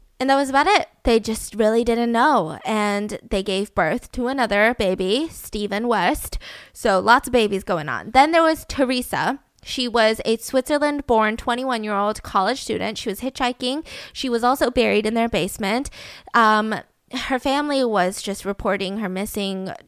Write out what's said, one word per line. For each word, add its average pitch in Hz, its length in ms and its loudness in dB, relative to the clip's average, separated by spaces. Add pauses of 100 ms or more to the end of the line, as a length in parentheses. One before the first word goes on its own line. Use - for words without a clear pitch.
(200)
And 262 100 0
that 269 60 6
was 277 140 2
about 277 180 2
it. 403 220 2 (140)
They 233 180 4
just 220 340 -8
really 220 300 2
didn't 233 260 0
know. 233 540 2
And 208 520 -2 (120)
they 196 120 0
gave 196 340 -4
birth 180 380 0
to 247 140 -4
another 233 500 2
baby, 196 540 0
Stephen 208 560 -6
West. 220 500 0 (360)
So 196 260 2
lots 220 280 4
of 247 60 -2
babies 214 300 2
going 160 240 -4
on. 120 240 -8
Then 277 200 6
there 330 120 6
was 320 240 2
Teresa. 247 720 -2 (240)
She 247 240 -4
was 220 380 2
a 226 120 2
Switzerland-born 262 1000 0
twenty-one-year-old 220 840 -4
college 214 400 0
student. 214 360 -6
She - 120 -6
was - 120 -6
hitchhiking. 254 640 -4 (260)
She - 180 -6
was 233 140 0
also 277 260 2
buried 214 360 2
in 226 80 -2
their 233 160 0
basement. 202 600 -2 (440)
Um, 214 420 4 (360)
her 254 280 -4
family 285 440 0
was 202 380 0
just - 240 -8
reporting 196 540 -2
her 208 100 -4
missing 190 600 -4 (160)